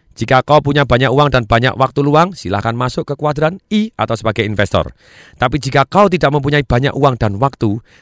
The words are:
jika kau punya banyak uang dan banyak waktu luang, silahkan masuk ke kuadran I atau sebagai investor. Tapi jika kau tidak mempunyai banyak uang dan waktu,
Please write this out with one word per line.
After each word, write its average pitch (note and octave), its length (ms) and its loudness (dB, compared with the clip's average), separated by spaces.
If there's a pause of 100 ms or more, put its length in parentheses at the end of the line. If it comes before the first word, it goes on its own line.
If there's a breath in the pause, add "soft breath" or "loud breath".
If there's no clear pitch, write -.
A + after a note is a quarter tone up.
(200)
jika B2+ 240 2
kau D3 160 4
punya C#3+ 240 0
banyak B2 240 2
uang C#3 240 2
dan B2 160 0
banyak A#2 320 0
waktu C3 240 0
luang, D#3 320 2
silahkan G2+ 400 -4
masuk B2+ 320 -6
ke C#3 80 -6
kuadran D3+ 560 -4
I G#3+ 240 -2
atau A2+ 240 -4
sebagai A2 240 -2
investor. G2 480 -2 (480 soft breath)
Tapi B2+ 240 0
jika C#3 240 0
kau G3 240 4
tidak D3 240 0
mempunyai C#3+ 320 0
banyak B2+ 240 0
uang C3+ 240 2
dan G2+ 240 -2
waktu, A#2 400 -2 (220 soft breath)